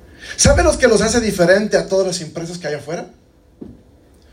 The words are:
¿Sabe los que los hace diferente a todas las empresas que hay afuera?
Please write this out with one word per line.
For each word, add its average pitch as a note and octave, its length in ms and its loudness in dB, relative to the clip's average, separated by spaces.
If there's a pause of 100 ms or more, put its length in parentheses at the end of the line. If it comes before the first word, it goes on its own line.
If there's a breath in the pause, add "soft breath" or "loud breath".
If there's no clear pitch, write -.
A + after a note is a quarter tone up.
(360 loud breath)
¿Sabe C#4+ 260 4
los E4 140 2
que B3+ 120 2
los G#3 120 4
hace A3+ 200 0
diferente G3 560 2
a E3 100 -2
todas F#3+ 200 0
las F3 140 -6
empresas E3+ 380 -12
que D3+ 100 -10
hay D3+ 60 -6
afuera? C#3+ 360 -10 (1200 soft breath)